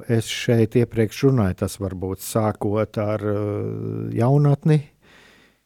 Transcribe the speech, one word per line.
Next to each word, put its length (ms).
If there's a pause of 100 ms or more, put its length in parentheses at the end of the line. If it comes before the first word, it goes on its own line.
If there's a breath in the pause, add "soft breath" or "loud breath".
es 240
šeit 480
iepriekš 460
runāju, 340
tas 220
var 100
būt 320
sākot 760
ar, 180
eh, 960
jaunatni, 640 (840 soft breath)